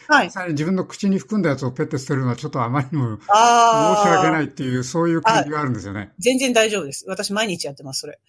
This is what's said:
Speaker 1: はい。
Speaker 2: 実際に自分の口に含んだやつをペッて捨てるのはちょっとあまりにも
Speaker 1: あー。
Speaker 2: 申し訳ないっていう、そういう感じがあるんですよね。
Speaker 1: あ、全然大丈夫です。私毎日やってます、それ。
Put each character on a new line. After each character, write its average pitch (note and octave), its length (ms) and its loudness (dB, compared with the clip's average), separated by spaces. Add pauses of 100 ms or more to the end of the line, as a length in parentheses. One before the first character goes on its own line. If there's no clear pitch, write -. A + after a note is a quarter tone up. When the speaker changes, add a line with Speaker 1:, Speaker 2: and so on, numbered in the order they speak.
Speaker 1:
は B3+ 160 4
い。 F3 40 -4
Speaker 2:
実 - 40 -12
際 F3+ 160 -8
に E3 60 -2
自 D3 100 -2
分 F#3 120 0
の F#3 100 -2
口 - 240 -4
に F#3+ 80 2
含 G#3 220 -4
ん - 20 0
だ E3+ 80 2
や C3+ 60 2
つ C3+ 100 -6
を B2+ 60 -2
ペ D3+ 120 -4
ッ D3 40 -4
て C#3+ 100 -6
捨 C3 100 -8
て D3 80 0
る C3 60 0
の B2+ 60 0
は A#2+ 80 0
ち D3+ 100 -14
ょ C#3 40 -6
っ - 20 -10
と C3+ 100 -4
あ A#2 80 -2
ま C#3 120 0
り C3 100 -4
に E3 60 -2
も A2+ 200 -2 (100)
Speaker 1:
あ A3+ 680 6
ー。 G#3 60 2
Speaker 2:
申 F3+ 60 4
し E3+ 60 4
訳 - 160 2
な D#3 100 0
い C#3+ 40 0
っ - 40 -10
て - 140 -10
い B2+ 140 -2
う、 B2 60 -2
そ E3 200 -2
う E3+ 60 2
い E3 60 2
う D#3+ 60 -2
感 A3 220 4
じ D3 60 -6
が D3+ 100 -2
あ D3 40 -2
る C3 80 -2
ん - 20 -2
で G#2 60 -4
す F#2+ 80 -10
よ G2+ 60 -10
ね。 G2 180 -10
Speaker 1:
あ、 - 80 -20
全 B3 180 2
然 B3+ 160 0
大 A3 160 4
丈 G3+ 120 -4
夫 D3+ 40 -8
で C#3 80 -10
す。 - 140 -12
私 G3 260 -6
毎 A3 140 0
日 E3+ 180 -6
や C#3 80 -10
っ - 20 -14
て C#3 80 -20
ま C3+ 100 -14
す、 - 80 -6
そ D3 60 -14
れ。 - 220 -18